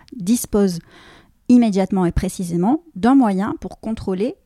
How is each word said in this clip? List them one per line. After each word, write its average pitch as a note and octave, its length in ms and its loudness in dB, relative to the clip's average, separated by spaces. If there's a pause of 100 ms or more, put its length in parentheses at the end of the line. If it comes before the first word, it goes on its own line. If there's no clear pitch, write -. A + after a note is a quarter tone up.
(160)
dispose G3+ 640 -2 (680)
immédiatement G3 580 4
et F3 60 0
précisément F#3+ 720 -2 (100)
d'un A#3 220 2
moyen G#3 440 2
pour - 200 -14
contrôler A3 640 -6